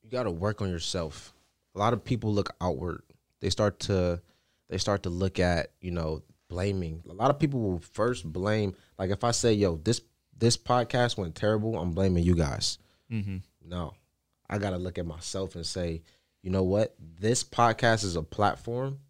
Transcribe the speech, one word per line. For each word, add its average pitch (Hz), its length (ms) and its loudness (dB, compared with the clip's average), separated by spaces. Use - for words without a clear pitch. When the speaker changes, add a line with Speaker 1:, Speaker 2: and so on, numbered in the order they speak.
Speaker 1:
you 113 60 -20
gotta 120 220 -2
work 92 300 -2
on 98 80 -2
yourself. 85 640 -6
A 95 40 -8
lot 110 140 4
of 107 100 -4
people 110 300 0
look 101 280 0
outward. 85 400 -2
They 98 100 0
start 104 320 2
to, 90 400 2
they 92 80 -4
start 101 260 0
to 87 60 -4
look 90 300 -2
at, 90 320 2
you 90 100 -6
know, 80 320 -4
blaming. 87 600 -4
A 82 40 -16
lot 113 160 2
of 143 100 2
people 143 200 0
will 95 200 0
first 107 520 -2
blame. 101 420 0
Like, 95 140 -2
if 101 120 -2
I 120 80 4
say, 117 220 2
"Yo, 98 300 2
this, 113 180 2
this 120 200 4
podcast 123 600 0
went 87 180 -4
terrible," 107 420 0
I'm 87 140 -2
blaming 90 320 4
you 87 120 6
guys. - 420 -2
Speaker 2:
Mm-hmm. 101 260 -4
Speaker 1:
No, 87 280 -8
I 104 80 -4
gotta 98 200 -2
look 90 200 -6
at 87 80 -4
myself 92 500 -8
and 85 100 -10
say, 85 360 -4
"You 92 100 -8
know 95 120 4
what? 101 320 2
This 113 240 2
podcast 113 600 4
is 90 120 -2
a 78 80 -2
platform. 123 760 -2